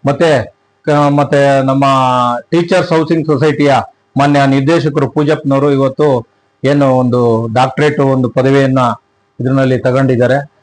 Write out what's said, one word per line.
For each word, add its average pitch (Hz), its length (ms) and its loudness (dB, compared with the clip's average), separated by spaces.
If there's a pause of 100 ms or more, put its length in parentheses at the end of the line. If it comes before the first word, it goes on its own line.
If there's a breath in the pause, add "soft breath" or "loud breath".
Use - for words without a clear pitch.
ಮತ್ತೆ 143 480 0 (320)
ಕ-, 147 240 2
ಮತ್ತೆ 139 560 0
ನಮ್ಮ 135 180 0 (680)
ಟೀಚರ್ಸ್ 175 420 0
ಹೌಸಿಂಗ್ 160 340 -2
ಸೊಸೈಟಿಯ 143 480 0 (440)
ಮಾನ್ಯ 143 280 2
ನಿರ್ದೇಶಕರು 139 640 0
ಪೂಜಪ್ಪನವರು 147 600 0
ಇವತ್ತು 135 560 0 (380)
ಏನು 139 260 2
ಒಂದು 120 640 0
ಡಾಕ್ಟರೇಟ್ 147 460 0
ಒಂದು 131 300 0
ಪದವಿಯನ್ನ 135 480 0 (600)
ಇದ್ರಲ್ಲಿ 131 380 0
ತಗೊಂಡಿದ್ದಾರೆ. 131 720 0 (120)